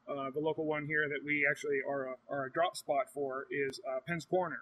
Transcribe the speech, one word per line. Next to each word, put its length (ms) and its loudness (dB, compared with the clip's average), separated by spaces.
uh, 220 -4
the 100 -2
local 260 0
one 200 0
here 220 2
that 160 -4
we 240 4
actually 300 2
are 180 0
a, 80 -6
are 180 -2
a 40 -8
drop 260 2
spot 360 0
for 380 -4
is, 380 -2
uh, 180 -2
Penn's 180 -4
Corner. 380 0